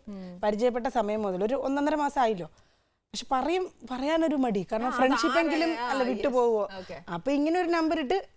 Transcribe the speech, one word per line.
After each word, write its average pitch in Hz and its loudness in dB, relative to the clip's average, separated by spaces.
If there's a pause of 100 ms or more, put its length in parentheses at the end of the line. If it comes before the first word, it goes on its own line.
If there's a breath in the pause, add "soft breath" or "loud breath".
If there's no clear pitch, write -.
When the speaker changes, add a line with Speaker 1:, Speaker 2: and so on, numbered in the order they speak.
Speaker 1:
ഉം. 185 -14
Speaker 2:
പരിചയപ്പെട്ട 226 0
സമയം 214 0
മുതൽ 185 0
ഒരു 233 0
ഒന്നൊന്നര 285 0
മാസം 285 0
ആയില്ലോ. 208 0 (560 soft breath)
പക്ഷെ - -10
പറയും, 320 0 (180)
പറയാനൊരു 302 0
മടി, 220 0
കാരണം 226 -2
Speaker 1:
ആ, 254 0
Speaker 2:
ഫ്രണ്ട്ഷിപ്പ് 277 2
എങ്കിലും 330 2
Speaker 1:
അതാരാണ്? 247 -2
ആ, - -4
Speaker 2:
അല്ല 269 0
Speaker 1:
യെസ്. 247 0
Speaker 2:
വിട്ടുപോവോ. 240 2 (100)
Speaker 1:
ഓക്കെ. 175 -14 (120)
Speaker 2:
അപ്പൊ 170 -4
ഇങ്ങനെ 302 2
ഒരു 339 0
നമ്പർ 320 2
ഇട്ട്, 359 -2